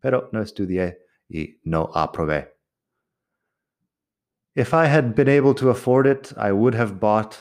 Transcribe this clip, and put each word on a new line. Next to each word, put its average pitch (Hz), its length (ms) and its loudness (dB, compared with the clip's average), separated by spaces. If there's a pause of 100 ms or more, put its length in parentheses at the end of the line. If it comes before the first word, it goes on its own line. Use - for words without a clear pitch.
Pero 127 320 -2
no 110 80 -4
estudié 92 580 -6 (300)
y 78 360 -12
no 80 300 -2
aprobé. 76 540 -4 (2000)
If 131 200 -2
I 165 120 4
had 139 280 2
been 135 140 2
able 139 260 4
to 127 160 2
afford 127 360 2
it, 139 300 -2
I 107 160 -2
would 113 220 2
have 107 260 -4
bought 107 400 0